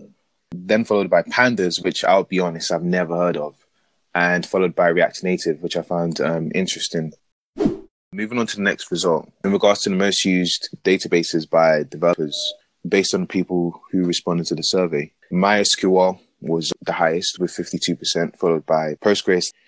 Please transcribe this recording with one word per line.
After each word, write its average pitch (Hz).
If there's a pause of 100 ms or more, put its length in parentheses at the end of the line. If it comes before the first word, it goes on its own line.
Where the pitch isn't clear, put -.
(540)
then 98
followed 101
by 85
Pandas, 98
which 90
I'll 92
be 92
honest, 85
I've 85
never 87
heard 85
of, 73 (480)
and 87
followed 92
by 90
React 85
Native, 85
which 87
I 85
found, 85
um, 80
interesting. 85 (1000)
Moving 110
on 117
to -
the 104
next -
result. 85 (140)
In 98
regards 101
to 104
the 95
most 98
used 92 (160)
databases 85
by 80
developers, 78 (500)
based 98
on 92
people 87
who 92
responded 85
to -
the 80
survey, 80 (200)
MySQL 92 (200)
was 82 (100)
the 87
highest 87
with 90
fifty-two -
percent, -
followed 82
by 80
Postgres 98 (220)